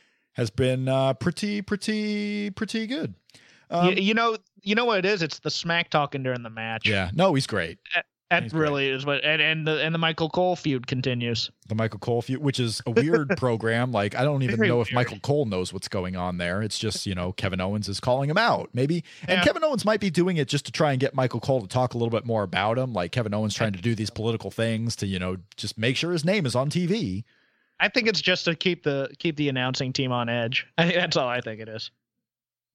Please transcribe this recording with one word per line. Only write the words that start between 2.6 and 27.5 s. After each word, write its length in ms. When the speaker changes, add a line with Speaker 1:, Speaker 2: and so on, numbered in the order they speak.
Speaker 1:
good. 280
Um, 160
Speaker 2:
Y-, 80
you 180
know, 240
you 120
know 100
what 140
it 80
is? 160
It's 160
the 120
smack 380
talking 340
during 200
the 80
match. 360
Speaker 1:
Yeah. 280
No, 180
he's 140
great. 320
Speaker 2:
That, 100
that 140
Speaker 1:
He's 80
great. 160
Speaker 2:
really 220
is 140
what, 200
and, 180
and 240
the, 180
and 80
the 60
Michael 320
Cole 240
feud 320
continues. 640
Speaker 1:
The 80
Michael 240
Cole 240
feud, 180
which 200
is 260
a 60
weird 380
Speaker 2:
<laughs> 60
Speaker 1:
program. 540
Like, 240
I 80
don't 220
even 140
Speaker 2:
Very 100
Speaker 1:
know 120
if 60
Speaker 2:
weird. 80
Speaker 1:
Michael 240
Cole 280
knows 260
what's 160
going 260
on 240
there. 240
It's 160
just, 280
you 100
know, 160
Kevin 280
Owens 280
is 100
calling 320
him 80
out, 340
maybe. 300
And 160
Speaker 2:
Yeah. 40
Speaker 1:
Kevin 220
Owens 200
might 140
be 120
doing 260
it 100
just 200
to 40
try 220
and 80
get 120
Michael 280
Cole 220
to 40
talk 280
a 40
little 180
bit 80
more 200
about 340
him. 140
Like, 180
Kevin 240
Owens 180
trying 200
to 100
do 140
these 140
political 420
things 440
to, 120
you 100
know, 200
just 200
make 200
sure 160
his 120
name 220
is 80
on 160
T 160
V. 380